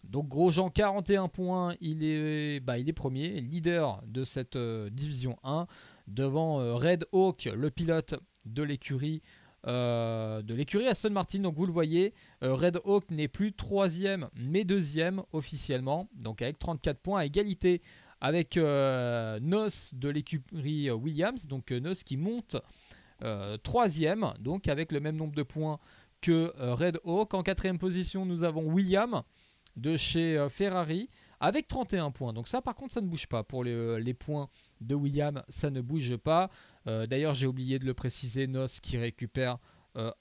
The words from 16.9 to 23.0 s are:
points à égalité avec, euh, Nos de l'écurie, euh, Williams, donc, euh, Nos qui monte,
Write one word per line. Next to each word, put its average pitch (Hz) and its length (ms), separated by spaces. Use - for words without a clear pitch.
points 196 200
à 156 40
égalité 180 560
avec, 156 360
euh, 127 840
Nos 196 280
de 127 140
l'écurie, 147 800
euh, 117 60
Williams, 160 520
donc, 135 260
euh, 123 80
Nos 170 140
qui - 220
monte, 202 400